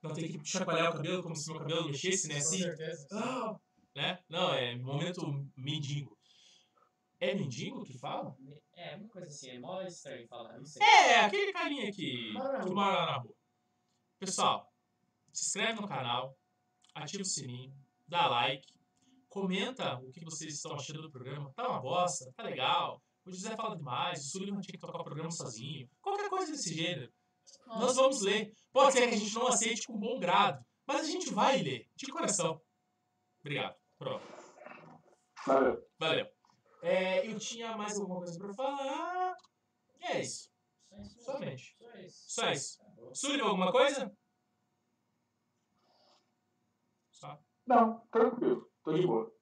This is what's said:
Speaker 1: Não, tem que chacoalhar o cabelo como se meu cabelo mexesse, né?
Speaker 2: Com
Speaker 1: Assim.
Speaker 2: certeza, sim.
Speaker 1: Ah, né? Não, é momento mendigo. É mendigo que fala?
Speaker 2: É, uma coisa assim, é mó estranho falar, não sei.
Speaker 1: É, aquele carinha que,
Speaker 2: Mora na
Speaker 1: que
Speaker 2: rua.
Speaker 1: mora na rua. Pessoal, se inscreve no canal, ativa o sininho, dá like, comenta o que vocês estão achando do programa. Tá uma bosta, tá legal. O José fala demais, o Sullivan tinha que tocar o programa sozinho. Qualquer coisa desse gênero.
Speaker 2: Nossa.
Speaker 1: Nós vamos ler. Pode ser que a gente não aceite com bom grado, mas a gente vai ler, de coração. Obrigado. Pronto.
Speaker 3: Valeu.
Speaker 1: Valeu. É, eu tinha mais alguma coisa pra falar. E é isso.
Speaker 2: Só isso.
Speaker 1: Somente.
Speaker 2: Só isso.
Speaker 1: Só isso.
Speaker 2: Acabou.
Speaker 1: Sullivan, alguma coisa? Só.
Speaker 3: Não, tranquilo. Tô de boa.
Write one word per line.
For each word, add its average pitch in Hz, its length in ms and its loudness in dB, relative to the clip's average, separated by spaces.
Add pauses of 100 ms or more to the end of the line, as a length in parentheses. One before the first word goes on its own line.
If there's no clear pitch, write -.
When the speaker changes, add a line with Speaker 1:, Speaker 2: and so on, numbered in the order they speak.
Speaker 1:
Não, 170 120 -8
tem 160 260 -4
que - 80 -10
chacoalhar 170 440 2
o 160 40 -2
cabelo 175 260 -2
como 165 140 -6
se - 160 -8
meu 156 80 -8
cabelo 156 260 -2
mexesse, 160 420 -2
né? 147 80 -4
Speaker 2:
Com 147 40 0
Speaker 1:
Assim. 180 240 0
Speaker 2:
certeza, 160 440 -6
sim. 190 80 -10
Speaker 1:
Ah, 233 440 -4 (360)
né? 170 340 -4
Não, 180 240 0
é 123 220 0
momento 151 460 -4 (340)
mendigo. 143 640 -4 (1000)
É 180 160 0
mendigo 160 480 -4
que - 160 -14
fala? - 360 -6 (400)
Speaker 2:
É, 156 200 -12
uma 202 120 -14
coisa 190 200 -16
assim, 143 240 -16
é 123 80 -12
mó 180 240 -8
estranho 135 440 -12
falar, 120 300 -14
não - 80 -14
sei. - 160 -6
Speaker 1:
É, 302 380 10
aquele 392 340 4
carinha 285 380 -2
que, 127 420 -4
Speaker 2:
Mora 269 200 -2
na 269 100 -2
Speaker 1:
que - 20 -2
Speaker 2:
rua. 185 100 -2
Speaker 1:
mora 190 300 4
na 147 140 -2
rua. - 160 -12 (840)
Pessoal, 156 560 0 (580)
se - 140 -4
inscreve 220 340 0
no 202 80 -4
canal, 127 480 -2 (600)
ativa 156 260 -8
o 185 40 -4
sininho, 127 460 -6 (360)
dá 170 200 4
like, 135 460 0 (560)
comenta 190 680 -2
o 131 120 -16
que 165 140 -16
vocês 156 300 -10
estão 151 180 -8
achando 147 300 -10
do 160 80 -14
programa. 139 440 -10
Tá 254 140 -2
uma 247 100 -2
bosta, 170 560 0
tá - 60 -14
legal. 139 580 0 (240)
O 185 80 -16
José 208 240 -6
fala 220 220 -6
demais, 143 480 -4
o - 60 -10
Sullivan 202 300 -4
tinha - 120 -12
que - 60 -14
tocar 170 200 -10
o 170 40 -8
programa 160 260 -8
sozinho. 127 580 -10 (140)
Qualquer 403 260 -2
coisa 370 240 -2
desse 269 220 -4
gênero. 165 400 -2 (540)
Speaker 2:
Nossa. 226 140 -6
Speaker 1:
Nós 254 140 6
vamos 269 280 6
ler. 214 280 2 (220)
Pode 269 200 10
ser 247 140 6
que 226 60 2
a 208 40 2
gente 208 180 -2
não 247 120 2
aceite 226 380 2
com 226 120 -12
bom 202 220 -2
grado, 185 440 4 (240)
mas 320 140 0
a 320 100 -4
gente 330 200 -4
vai 262 300 4
ler, 127 340 -4
de 262 160 -10
coração. 165 480 0 (840)
Obrigado. 139 340 -4 (240)
Pronto. 131 260 -6 (1200)
Speaker 3:
Valeu. 131 420 4 (120)
Speaker 1:
Valeu. 131 280 0 (560)
É, 185 440 2
eu 214 100 -6
tinha 226 400 -8
mais 208 220 -4
alguma 180 220 -4
coisa 170 180 -10
pra 196 160 -8
falar. 311 800 -2 (640)
E 349 60 -12
é - 160 0
isso. - 280 -10 (400)
Speaker 2:
Só 196 100 -20
isso. 202 240 -16
Speaker 1:
Somente. 214 540 -8
Speaker 2:
Só - 220 -20
isso. - 280 -20
Speaker 1:
Só - 240 0
isso. - 300 -6
Speaker 2:
Acabou. - 340 -20
Speaker 1:
Sullivan, 269 340 0
alguma 185 220 4
coisa? 269 400 6 (3000)
Só. 147 280 -16 (260)
Speaker 3:
Não, 233 340 8 (120)
tranquilo. 233 580 4 (140)
Tô 156 100 0
de 175 120 4
boa. 113 260 2 (100)